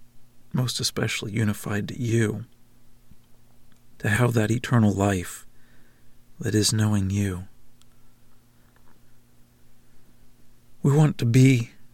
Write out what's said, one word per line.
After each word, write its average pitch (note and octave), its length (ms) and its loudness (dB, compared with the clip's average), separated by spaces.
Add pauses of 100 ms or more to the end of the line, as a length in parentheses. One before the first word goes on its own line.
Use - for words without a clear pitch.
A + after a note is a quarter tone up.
(520)
most B2+ 280 -2
especially A#2+ 520 -4
unified G#2 560 -2
to - 120 -8
you, A2+ 440 0 (1500)
to A2+ 100 -4
have A#2+ 260 2
that G#2+ 160 2
eternal A2+ 420 4
life G2 540 -2 (960)
that G#2+ 160 -2
is G#2 160 2
knowing G#2+ 380 2
you. G2 340 -2 (3500)
We C#3+ 100 4
want D3+ 260 4
to A#2+ 80 0
be B2+ 440 6 (240)